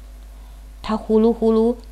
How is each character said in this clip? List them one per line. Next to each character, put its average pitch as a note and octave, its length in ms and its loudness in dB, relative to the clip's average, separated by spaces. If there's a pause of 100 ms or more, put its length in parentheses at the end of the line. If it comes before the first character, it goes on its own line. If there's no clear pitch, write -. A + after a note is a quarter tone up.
(800)
他 G#3+ 160 -4
呼 A3 240 2
噜 A3+ 100 4
呼 A3+ 220 2
噜 A3+ 240 2 (140)